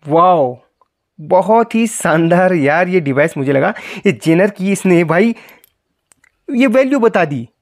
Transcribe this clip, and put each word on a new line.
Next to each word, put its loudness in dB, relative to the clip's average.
वाओ, 2
बहुत 0
ही 0
शानदार 0
यार 0
ये 0
डिवाइस -2
मुझे -2
लगा। 0
ये -2
जेनर 0
की -4
इसने 2
भाई 0
ये 0
वैल्यू 0
बता 2
दी -8